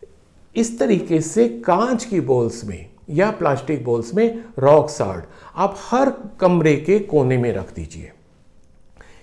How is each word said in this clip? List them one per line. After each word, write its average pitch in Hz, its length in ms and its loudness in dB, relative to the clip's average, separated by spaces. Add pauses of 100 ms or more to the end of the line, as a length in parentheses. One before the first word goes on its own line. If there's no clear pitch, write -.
(560)
इस - 220 -2
तरीके 175 420 2
से 233 280 2
कांच 226 560 0
की 185 160 -2
बॉल्स 123 440 0
में 87 220 -12 (240)
या 185 200 2
प्लास्टिक 143 540 -2
बॉल्स 117 300 -2
में 226 300 0 (140)
रॉक 143 320 6
सॉल्ट 95 340 -4 (320)
आप 196 200 -2 (140)
हर 262 220 2 (280)
कमरे 165 360 4
के 180 220 2
कोने 131 380 2
में 120 160 0
रख 95 220 -8
दीजिए। 78 380 -14 (1120)